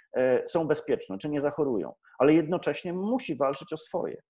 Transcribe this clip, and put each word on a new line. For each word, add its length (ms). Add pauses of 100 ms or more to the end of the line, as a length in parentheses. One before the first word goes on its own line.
(140)
e, 340
są 200
bezpieczne, 500
czy 120
nie 120
zachorują, 520 (260)
ale 140
jednocześnie 600
musi 420
walczyć 380
o 40
swoje. 520